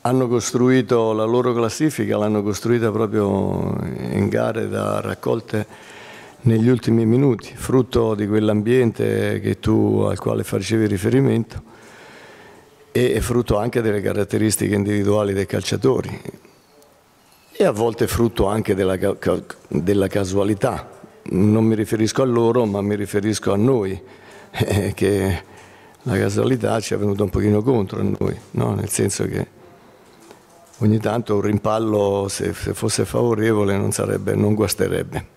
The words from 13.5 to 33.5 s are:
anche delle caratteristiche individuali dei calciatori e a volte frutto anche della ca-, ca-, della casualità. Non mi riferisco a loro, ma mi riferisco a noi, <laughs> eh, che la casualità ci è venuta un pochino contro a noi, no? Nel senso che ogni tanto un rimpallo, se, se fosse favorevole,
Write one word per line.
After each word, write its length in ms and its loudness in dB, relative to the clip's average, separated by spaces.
anche 240 -2
delle 200 0
caratteristiche 720 0
individuali 600 0
dei 120 0
calciatori 1040 -2
e 40 4
a 60 4
volte 360 0
frutto 400 0
anche 260 0
della 240 0
ca-, 200 -2
ca-, 260 -2
della 400 0
casualità. 840 -2
Non 340 4
mi 100 4
riferisco 460 0
a 40 4
loro, 380 2
ma 180 -2
mi 140 0
riferisco 560 -2
a 60 2
noi, 440 0
<laughs> 480 -20
eh, 440 -2
che 500 0
la 140 -2
casualità 640 0
ci 140 -6
è 40 -4
venuta 260 0
un 60 0
pochino 320 2
contro 380 0
a 40 -2
noi, 300 -2
no? 240 -2
Nel 120 -4
senso 380 -2
che 200 -4
ogni 220 2
tanto 360 -2
un 60 2
rimpallo, 880 0
se, 240 -4
se 200 -6
fosse 300 -2
favorevole, 720 2